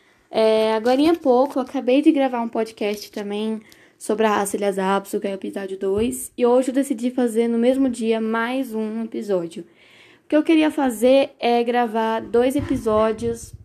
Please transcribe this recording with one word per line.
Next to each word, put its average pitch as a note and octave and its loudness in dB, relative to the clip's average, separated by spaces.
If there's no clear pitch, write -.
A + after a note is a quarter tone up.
É, A3 2
agorinha B3+ 2
há - 2
pouco, C4+ 2
eu C4 0
acabei B3+ 0
de D#4 4
gravar C4 2
um A#3 -4
podcast A3 -6
também G#3+ -6
sobre A3 -2
a A3 4
raça G#3 -2
Lhasa G3 0
Apso, G3 -4
que G3+ -4
é G3 -4
o - -6
episódio G3 -8
dois, G#3 -4
e B3 2
hoje B3 4
eu B3 -2
decidi B3+ -2
fazer A#3 0
no A#3 0
mesmo C4 2
dia A3+ -2
mais A3+ -4
um A3 -6
episódio. G3 -6
O - -20
que - -2
eu D4+ 4
queria D#4 2
fazer C4 2
é A#3+ 2
gravar A3+ -2
dois A#3+ 2
episódios A3+ -2